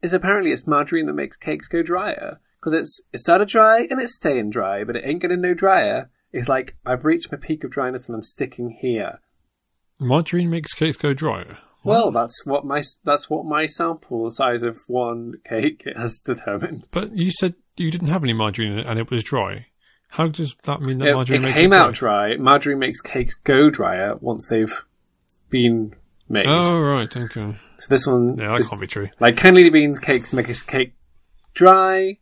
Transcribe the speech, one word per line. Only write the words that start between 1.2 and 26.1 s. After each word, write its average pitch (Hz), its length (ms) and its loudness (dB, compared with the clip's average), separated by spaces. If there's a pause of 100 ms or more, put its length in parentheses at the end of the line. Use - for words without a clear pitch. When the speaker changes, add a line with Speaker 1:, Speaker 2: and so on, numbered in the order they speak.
Speaker 1:
cakes 156 300 -8
go 170 140 -2
drier. 180 580 -6 (220)
'Cause 156 120 -2
it's, - 260 -4 (140)
it 131 60 -10
started 190 280 2
dry 220 420 4
and 262 120 -4
it's 233 140 -8
staying 123 340 -2
dry, 101 340 -4
but 117 120 -8
it 113 100 -8
ain't 160 160 -4
getting 180 200 -2
no 180 120 0
drier. 151 560 2 (240)
It's 123 160 -6
like, 131 260 -4 (100)
"I've 127 200 -4
reached 165 260 0
my 143 60 -10
peak 156 260 -8
of 127 80 -10
dryness 127 360 -6
and 120 80 -10
I'm 110 80 -8
sticking 120 580 -10
here." 113 380 -4 (800)
Speaker 2:
Margarine 165 500 0
makes 165 240 -6
cakes 156 240 -2
go 147 160 -2
drier? 117 440 -6 (260)
What? 202 100 0
Speaker 1:
Well, 226 180 2
that's 117 340 -4
what 143 200 -4
my 139 140 -4
s-, - 260 -10
that's 147 240 0
what 165 160 -4
my 156 220 -2
sample 151 600 -6
size 120 340 -2
of 117 140 -4 (100)
one 117 480 -4 (120)
cake 135 360 -4 (120)
has 113 240 -8
determined. - 720 -6
Speaker 2:
But 208 240 -6
you 180 160 0
said 180 220 -2 (240)
you 170 140 -2
didn't 170 180 -4
have 170 140 0
any 120 100 0
margarine 107 400 -2
in 104 60 -4
it - 80 -8
and 113 120 -4
it 117 100 -6
was 117 140 -2
dry. 101 440 -4 (420)
How 165 180 -2
does 156 360 -6
that 143 180 -6
mean 131 160 -4
that 139 120 2
Speaker 1:
It, 143 60 6
Speaker 2:
margarine 131 280 0
Speaker 1:
it - 20 -2
Speaker 2:
makes 135 140 0
Speaker 1:
came 185 140 8
Speaker 2:
it 190 60 10
Speaker 1:
out 123 140 6
Speaker 2:
dry? 104 400 0
Speaker 1:
dry. - 40 -4
Margarine 139 420 4
makes 127 220 -4
cakes - 420 -4
go 147 260 6
drier 98 500 -2
once 113 300 -6
they've 110 340 -2 (680)
been 117 440 2 (340)